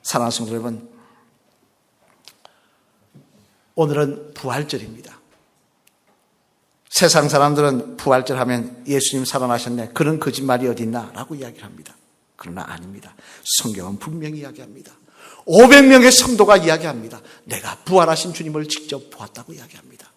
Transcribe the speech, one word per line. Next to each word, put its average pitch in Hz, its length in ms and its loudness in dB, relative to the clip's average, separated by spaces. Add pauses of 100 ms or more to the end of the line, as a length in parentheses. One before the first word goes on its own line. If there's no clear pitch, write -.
사랑하는 120 300 -6
성도 117 220 -10
여러분, 113 360 -12 (2750)
오늘은 147 580 -4
부활절입니다. 131 840 -12 (1700)
세상 156 400 2
사람들은 143 720 0
부활절 131 400 0
하면 123 480 -6
"예수님 135 400 -4
살아나셨네. 120 680 -4
그런 156 260 -2
거짓말이 131 480 -4
어딨나?" 113 480 -6
라고 127 200 -14
이야기를 127 280 -18
합니다. 92 320 -20 (420)
그러나 85 320 -16
아닙니다. 92 460 -20 (300)
성경은 101 540 -6
분명히 156 400 -12
이야기합니다. 127 540 -20 (520)
오백 247 400 10
명의 262 260 8
성도가 214 460 4
이야기합니다. 156 640 -4 (240)
내가 - 400 -14
부활하신 170 480 0
주님을 156 360 -8
직접 - 420 -12
보았다고 117 420 -20
이야기합니다. - 640 -20